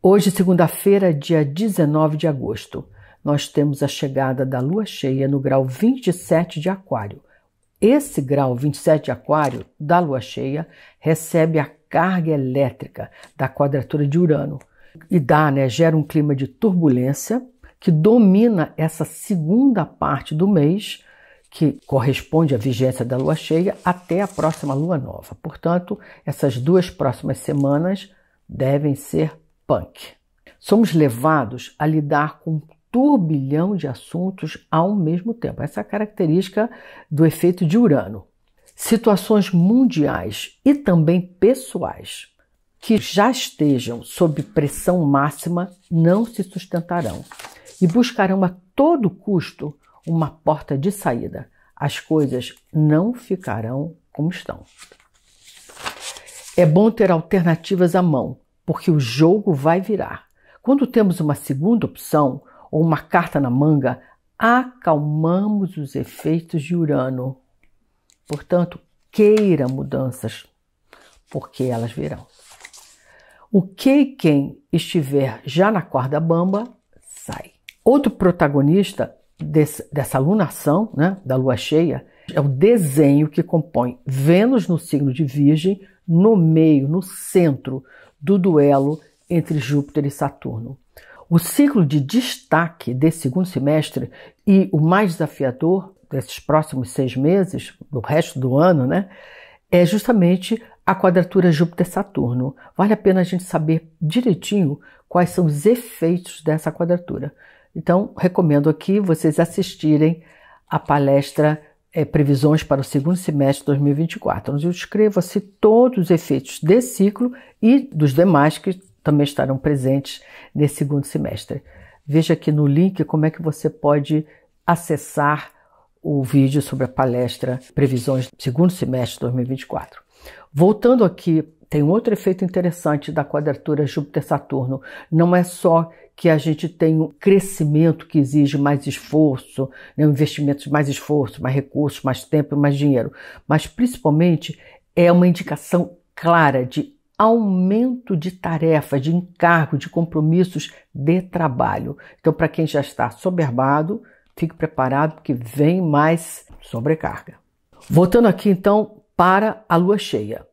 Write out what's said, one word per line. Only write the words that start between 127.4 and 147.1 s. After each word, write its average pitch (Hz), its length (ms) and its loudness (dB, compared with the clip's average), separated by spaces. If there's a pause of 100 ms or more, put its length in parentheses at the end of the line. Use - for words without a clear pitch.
Previsões 131 540 0
do - 140 -20
Segundo 147 280 2
Semestre 127 460 -4
de - 40 -14
dois 123 140 -4
mil 123 100 -2
e 123 40 -8
vinte 135 140 -6
e - 40 -20
quatro. - 360 -12 (500)
Voltando 208 520 2
aqui, 170 380 0 (280)
tem 147 120 0
um 147 80 2
outro 226 220 0
efeito 196 320 -2
interessante 170 680 -2
da 156 120 -4
quadratura 147 640 -2
Júpiter-Saturno. 135 920 -4 (320)
Não 170 240 4
é 180 80 2
só 165 460 0 (260)
que - 120 0
a 156 80 4
gente 156 320 -2
tem 160 320 0
um 156 80 -2
crescimento 160 1000 0
que - 120 0
exige 143 400 2
mais 143 280 0
esforço, 139 840 -2 (260)
né, 147 80 2
um 151 60 6
investimento 143 540 -2
de 139 60 -8
mais 147 180 2
esforço, 143 520 -4
mais 127 140 -4
recursos, 143 480 -4
mais 131 220 -4
tempo 147 320 -2
e - 20 0
mais 143 180 2
dinheiro, 139 360 0 (340)
mas 156 220 0
principalmente 170 920 0 (380)
é 170 160 6
uma 175 160 6
indicação - 680 -2 (200)
clara 151 500 2
de 143 260 -6 (240)